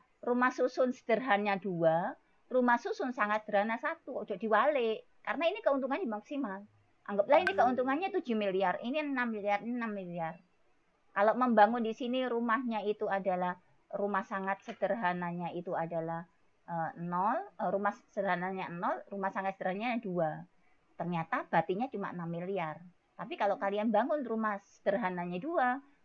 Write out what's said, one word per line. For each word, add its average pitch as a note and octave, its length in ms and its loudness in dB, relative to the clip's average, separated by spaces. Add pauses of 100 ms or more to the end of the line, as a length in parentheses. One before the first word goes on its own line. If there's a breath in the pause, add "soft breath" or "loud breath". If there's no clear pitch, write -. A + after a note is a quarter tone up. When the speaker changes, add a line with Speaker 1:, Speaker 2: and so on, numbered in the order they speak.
(260)
Speaker 1:
rumah B3 240 4
susun B3+ 400 2
sederhana G#3 640 2
dua, F3 640 2 (320)
rumah B3 320 4
susun F#4 320 -4
sangat G#3+ 320 0
sederhana G#3+ 320 2
satu, D4 480 -6
ojo G#3+ 80 -6
diwalik. A3+ 720 2 (160)
Karena B3+ 220 -2 (100)
ini A4+ 80 -8
keuntungannya C#4 480 0
maksimal. G#3 560 -6 (400)
Anggaplah G#3 400 4
ini F#4+ 80 4
Speaker 2:
Hmm. F#4+ 80 4
Speaker 1:
keuntungannya C4 480 2
tujuh F4+ 240 -2
miliar, F#3+ 480 2
ini B3+ 160 -2
enam C4 320 -2
miliar, G3+ 320 -2
ini A3+ 160 -6
enam A3+ 160 -4
miliar. F3 400 -6 (800)
Kalau G#3+ 240 4
membangun A#3 480 6
di A3+ 80 -2
sini B3+ 320 -2
rumahnya A#3 560 0
itu G#3 240 -2
adalah, F#3 480 0 (400)
rumah G3+ 320 -2
sangat G3 400 -4
sederhananya F3+ 880 -2
itu F3 240 -4
adalah, E3 480 -4 (400)
eh, E3 320 -4
nol, F3+ 400 0 (240)
eh, F#3 80 0
rumah G3+ 240 0 (160)
sederhananya F#3 640 -2
nol, A3+ 240 -2 (160)
rumah G3 160 -2
sangat G3 240 -4
sederhananya G#3+ 480 -2
dua. E3 400 -2 (520)
Ternyata F3 560 -4
batinya G3 400 0
cuma G3+ 240 -6
enam E3+ 160 -6
miliar. E3+ 480 -6 (360)
Tapi A#3+ 240 -10
kalau G3+ 200 0
kalian G#3 360 0
bangun C4+ 320 2
rumah A3 360 -2
sederhananya F3+ 760 -2
dua, C4+ 400 0 (260)